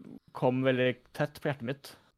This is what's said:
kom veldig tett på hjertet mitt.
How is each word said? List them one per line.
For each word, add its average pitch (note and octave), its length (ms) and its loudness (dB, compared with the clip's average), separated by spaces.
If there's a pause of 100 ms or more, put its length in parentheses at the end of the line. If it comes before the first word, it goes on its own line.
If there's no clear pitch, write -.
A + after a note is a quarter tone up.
(320)
kom C3 300 2
veldig B2+ 340 4 (180)
tett D3 260 -2
på - 80 -4
hjertet C3+ 140 -4
mitt. C3 320 -8 (240)